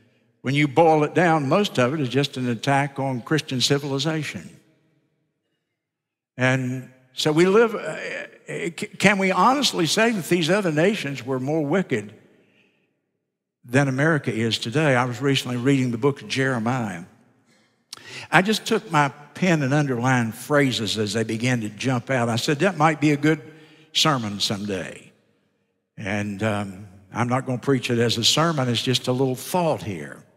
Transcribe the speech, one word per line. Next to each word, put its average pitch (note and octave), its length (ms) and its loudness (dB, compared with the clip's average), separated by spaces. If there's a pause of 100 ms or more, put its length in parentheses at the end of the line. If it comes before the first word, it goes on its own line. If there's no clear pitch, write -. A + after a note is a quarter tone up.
(420)
when B2+ 120 -2
you D3 120 4
boil D#3 380 4
it D3 100 -4
down, D#3+ 340 2
most G3+ 300 0
of B2+ 160 2
it E3 60 -2
is C3 80 -2
just C3+ 280 -2
an B2+ 120 -4
attack C#3 500 0
on C3 240 -4
Christian C#3 380 -2
civilization. C#3+ 920 -2 (1900)
And B2+ 540 0 (220)
so - 200 0
we E3+ 140 6
live, G#3+ 280 4
uh, D#3 220 -6 (500)
c-, D#3 240 -6
can G3+ 480 0
we F#3+ 120 2
honestly F#3+ 560 2
say A3+ 260 2
that F#3+ 140 -4
these F3 240 0
other F#3+ 220 2
nations D3 520 0
were C3 160 -2
more D3 240 -2
wicked C#3 500 -2 (1500)
than C3+ 240 2
America C#3 440 0
is A2 260 -2
today? C3+ 380 0
I B2 80 2
was A#2+ 160 -6
recently C3+ 360 0
reading C3 340 2
the A2+ 80 -4
book C3+ 240 0
of G#2+ 60 -16
Jeremiah. A#2 760 -2 (1300)
I E3 120 6
just G#3 240 0
took A3 240 -2
my D3 200 4 (240)
pen E3+ 280 2
and C3+ 120 0
underlined B2+ 600 2
phrases A#2 640 0
as G#2 140 -2
they A2+ 120 0
began A#2 360 -2
to G#2+ 80 -6
jump A2 420 -4
out. B2 180 0
I - 80 0
said, C#3+ 240 -2
"That F#3 160 0
might D3+ 240 2
be D3+ 120 4
a C#3+ 40 2
good D#3 240 2 (520)
sermon A#2 480 0
someday." F#2+ 720 -6 (840)
And, G2+ 460 -6
um, G2+ 460 -4 (240)
I'm A2+ 160 -2
not C3 160 -2
gonna B2 140 -4
preach C3 320 0
it A#2+ 80 0
as A#2 200 2
a A2+ 60 -2
sermon, D3+ 440 2
it's A#2 140 0
just B2+ 260 -2
a B2+ 40 2
little C3 240 0
thought D#3 460 -2
here. D#2 420 -10 (120)